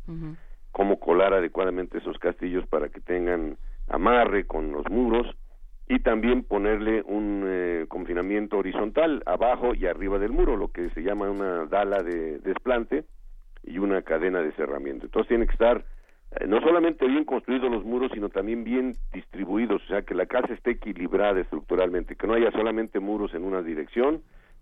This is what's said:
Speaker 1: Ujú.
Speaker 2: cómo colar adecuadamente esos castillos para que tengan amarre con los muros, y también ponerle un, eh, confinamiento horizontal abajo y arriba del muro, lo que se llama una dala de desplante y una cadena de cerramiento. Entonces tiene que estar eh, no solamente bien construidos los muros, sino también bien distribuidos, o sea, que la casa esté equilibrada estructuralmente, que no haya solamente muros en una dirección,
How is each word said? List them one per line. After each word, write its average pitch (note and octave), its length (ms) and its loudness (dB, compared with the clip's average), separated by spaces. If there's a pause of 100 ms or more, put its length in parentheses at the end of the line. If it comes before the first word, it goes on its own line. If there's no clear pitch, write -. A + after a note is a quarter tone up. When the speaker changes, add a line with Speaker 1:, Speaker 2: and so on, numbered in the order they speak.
Speaker 1:
Ujú. D#3+ 280 -8 (360)
Speaker 2:
cómo G2 280 2
colar F#2 340 6
adecuadamente F2+ 680 0
esos E2+ 200 -6
castillos F2+ 480 -2
para D2+ 220 0
que - 120 -12
tengan F2 560 -2 (300)
amarre G2+ 580 4
con D#2 260 -4
los D2 180 -4
muros, A#2+ 380 2 (600)
y B2+ 120 2
también A#2+ 440 2
ponerle G#2+ 600 0
un, G2+ 440 -2
eh, F2 420 -2
confinamiento F#2 680 -2
horizontal A2+ 680 0
abajo A#2+ 500 2
y G#2+ 100 -2
arriba F#2 340 -2
del G#2 120 0
muro, C#3+ 260 4
lo F2+ 140 -2
que A2+ 200 -4
se D#2 100 -6
llama G2 280 -2
una F#2+ 360 -2
dala G2 380 2
de E2 360 -4
desplante A#2+ 640 -2 (600)
y E2+ 160 -8
una G2 220 2
cadena F2 400 0
de D#2 120 0
cerramiento. C#2 520 -6
Entonces - 220 0
tiene A#2 180 4
que - 80 4
estar A#2 320 4 (540)
eh, - 80 -2
no G#2 140 4
solamente E3 460 4
bien D3 180 4
construidos B2+ 460 0
los G#2+ 120 -2
muros, B2 300 -2
sino G2+ 160 -4
también A2+ 340 -2
bien B2 320 0 (180)
distribuidos, F#2+ 680 -2
o - 40 -16
sea, G2 140 0
que F#2+ 140 -6
la F2+ 100 2
casa B2 280 0
esté - 180 0
equilibrada F#2+ 680 0
estructuralmente, F2+ 760 0
que - 120 -4
no A2 60 2
haya A#2 180 4
solamente A2 480 0
muros G#2 340 -2
en E2+ 100 -6
una F#2+ 180 -2
dirección, F2+ 600 0 (400)